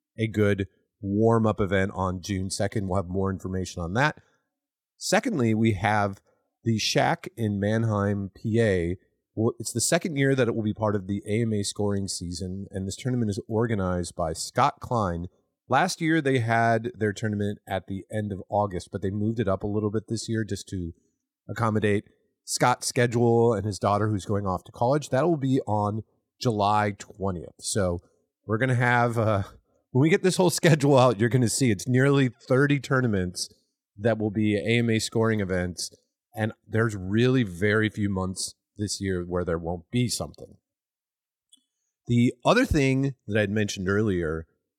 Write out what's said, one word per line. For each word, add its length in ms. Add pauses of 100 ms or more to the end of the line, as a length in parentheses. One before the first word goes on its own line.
(200)
a 80
good 400 (340)
warm-up 580
event 360
on 260
June 300
second. 360
We'll 140
have 80
more 220
information 500
on 140
that. 240 (800)
Secondly, 560
we 180
have 480 (420)
the 140
Shack 580
in 240
Manheim, 760
P 260
A. 360 (360)
Well, 240
it's 160
the 80
second 360
year 180
that 120
it 60
will 80
be 140
part 200
of 120
the 200
A 140
M 120
A 100
scoring 440
season, 600
and 180
this 100
tournament 340
is 160
organized 680
by 180
Scott 460
Klein, 460 (440)
last 320
year, 180
they 200
had 580
their 160
tournament 540
at 180
the 260
end 200
of 180
August, 420
but 120
they 80
moved 280
it 80
up 160
a 40
little 240
bit 160
this 200
year 160
just 260
to 240 (540)
accommodate 580 (380)
Scott's 440
schedule 640
and 120
his 120
daughter 320
who's 160
going 220
off 160
to 80
college. 380
That 160
will 120
be 300
on 340 (400)
July 560
twentieth. 640
So 420 (460)
we're 100
gonna 160
have, 460
uh, 240 (480)
when 100
we 80
get 140
this 140
whole 120
schedule 480
out, 220
you're 100
gonna 180
see 220
it's 180
nearly 420 (180)
thirty 320
tournaments 720 (460)
that 220
will 140
be 240
A 240
M 100
A 80
scoring 420
events, 520 (440)
and 160 (160)
there's 280
really 480
very 460
few 200
months 460 (200)
this 240
year 240
where 220
there 140
won't 320
be 160
something. 480 (1500)
The 260 (100)
other 220
thing 480 (140)
that 120
I'd 120
mentioned 360
earlier 600 (320)